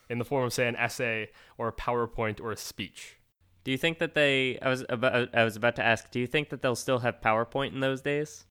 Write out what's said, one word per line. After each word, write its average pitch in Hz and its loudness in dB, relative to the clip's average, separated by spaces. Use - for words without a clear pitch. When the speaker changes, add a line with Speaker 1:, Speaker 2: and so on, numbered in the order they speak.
Speaker 1:
in 120 -4
the 120 -4
form 131 0
of, 117 -2
say, 123 2
an 117 -2
essay 113 -4
or 113 -4
a 110 -4
PowerPoint 117 -2
or 113 -6
a 95 -10
speech. - -12
Speaker 2:
Do 131 -2
you 135 0
think 165 -2
that 165 -2
they, 135 4
I 135 0
was 127 0
about, 123 2
I 117 8
was 110 0
about 117 2
to - -2
ask, 110 2
do 123 -4
you 123 -2
think 147 -2
that 131 -10
they'll 127 2
still 127 0
have 117 -2
PowerPoint 117 0
in 135 -4
those 135 0
days? 147 -4